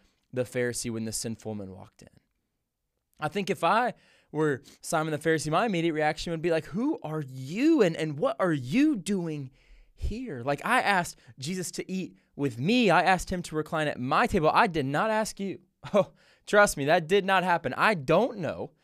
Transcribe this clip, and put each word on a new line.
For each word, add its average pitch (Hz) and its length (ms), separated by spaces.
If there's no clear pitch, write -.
the 127 120
Pharisee 120 460
when 113 140
the 110 80
sinful 110 400
woman 98 220
walked 101 300
in. - 60
I 151 80
think 196 220
if 170 160
I 220 300
were 147 300
Simon 160 320
the 151 60
Pharisee, 156 340
my 185 140
immediate 170 280
reaction 156 380
would 165 100
be 170 100
like, 160 160
"Who 247 360
are 156 240
you 190 540
and, 165 140
and 156 220
what - 220
are 180 140
you 214 420
doing 165 560
here?" 208 520
Like, 143 180
I 233 180
asked 185 360
Jesus 175 320
to - 200
eat 185 260
with 123 240
me. 220 300
I 165 140
asked 180 260
him 180 140
to - 120
recline 156 320
at - 120
my 156 280
table. 156 260
I 208 140
did 156 180
not 156 240
ask 214 300
you. 196 200
<laughs> - 100
Oh, 202 180
trust 202 320
me, 139 80
that 160 220
did 190 180
not 190 180
happen. 175 320
I 196 180
don't 170 460
know 107 320